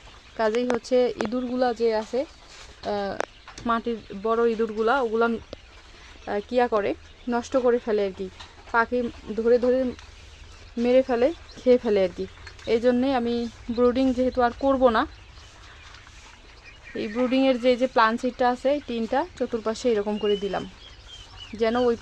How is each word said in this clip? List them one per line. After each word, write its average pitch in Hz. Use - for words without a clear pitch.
কাজেই 226
হচ্ছে 240
ইঁদুরগুলা 247
যে 233
আছে, 240
আহ, -
মাটির 226
বড় 226
ইঁদুরগুলা, 220
ওগুলা, 226
আহ, -
কিয়া 247
করে, 208
নষ্ট 233
করে 240
ফেলে 208
আর 185
কি, 190
পাখি 233
ধরে 233
ধরে 254
মেরে 254
ফেলে, 247
খেয়ে 247
ফেলে 208
আর 175
কি। 190
এই 240
জন্যে 247
আমি 233
ব্রুডিং 247
যেহেতু 254
আর 233
করব 262
না, 240
এই 220
ব্রুডিংয়ের 254
যে, 254
যে 254
প্লান 226
শিটটা 247
আছে, 254
এই 285
টিনটা 233
চতুর্পাশে 226
এরকম 208
করে 208
দিলাম, 185
যেন 226
ওই 233